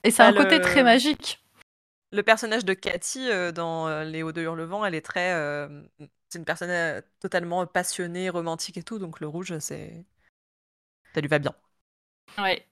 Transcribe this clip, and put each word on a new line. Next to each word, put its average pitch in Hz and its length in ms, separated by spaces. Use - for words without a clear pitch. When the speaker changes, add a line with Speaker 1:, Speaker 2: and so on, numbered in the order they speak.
Speaker 1:
Et 233 60
c'est 240 120
Speaker 2:
Bah, 220 40
Speaker 1:
un 226 60
côté 294 240
Speaker 2:
le 277 40
Speaker 1:
très 269 220
magique. 247 580
Speaker 2:
le 208 120
personnage 220 420
de 190 80
Cathy, - 560
euh, 180 240
dans, 165 340
euh, 156 160
Les 160 180
Hauts 160 120
de 170 80
Hurlevent, 165 440
elle 180 100
est 156 100
très, 185 280
euh, 147 480
c'est 175 100
une 165 60
personne, 170 240
euh, 170 320
totalement 180 440
passionnée, 180 640
romantique 165 480
et 170 60
tout, 220 160
donc 170 220
le 151 60
rouge, 170 320
c'est, 156 440
ça 156 60
lui 147 80
va 151 100
bien. 147 140
Speaker 1:
Ouais. 190 340